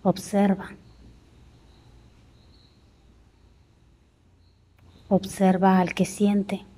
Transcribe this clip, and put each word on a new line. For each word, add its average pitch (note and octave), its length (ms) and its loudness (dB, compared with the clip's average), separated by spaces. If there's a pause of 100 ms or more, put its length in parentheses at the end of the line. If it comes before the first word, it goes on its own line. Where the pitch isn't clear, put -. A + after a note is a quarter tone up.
Observa. G3 640 -2 (4000)
Observa F#3+ 720 2
al F3 120 -2
que F#3 120 0
siente. G3+ 600 -2 (140)